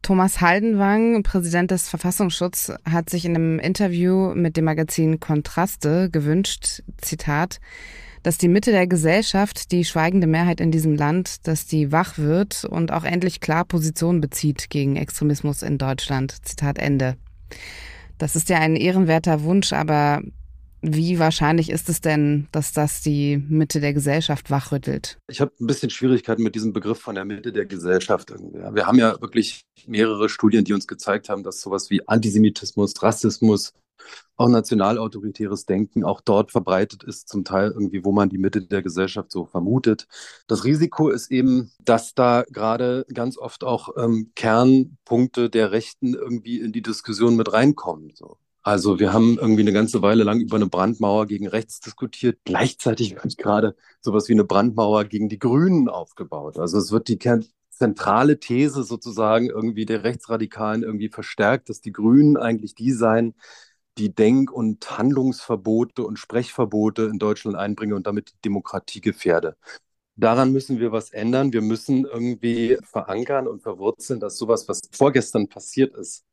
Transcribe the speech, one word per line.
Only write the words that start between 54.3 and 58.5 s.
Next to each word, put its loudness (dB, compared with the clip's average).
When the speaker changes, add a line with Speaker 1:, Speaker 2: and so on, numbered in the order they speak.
Speaker 2:
eine 6
Brandmauer 2
gegen -4
die -6
Grünen 4
aufgebaut. -10
Also -2
es -2
wird 0
die 0
kern-, 2
zentrale 2
These -2